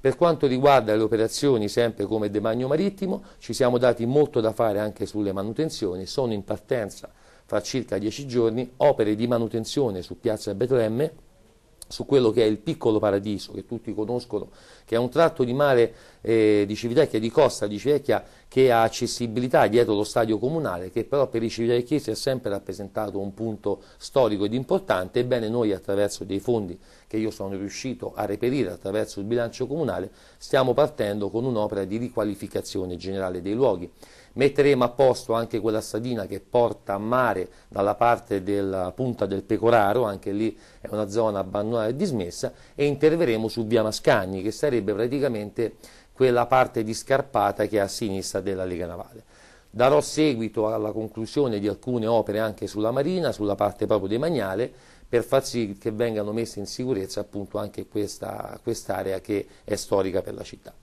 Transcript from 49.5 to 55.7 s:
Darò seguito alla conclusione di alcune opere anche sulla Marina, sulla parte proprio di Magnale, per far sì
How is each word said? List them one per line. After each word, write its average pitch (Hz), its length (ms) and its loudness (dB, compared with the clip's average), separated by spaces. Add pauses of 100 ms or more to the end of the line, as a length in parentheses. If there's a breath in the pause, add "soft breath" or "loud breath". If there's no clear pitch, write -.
Darò 131 300 6
seguito 113 720 0
alla 107 200 -2
conclusione 110 680 -2
di 101 80 -2
alcune 113 380 -2
opere 110 340 0
anche 107 260 -4
sulla 107 260 -2
Marina, 147 400 0
sulla 101 240 -2
parte 104 300 0
proprio 98 240 0
di 110 80 0
Magnale, 123 540 -2 (360 loud breath)
per 117 160 2
far 135 220 0
sì 110 340 -4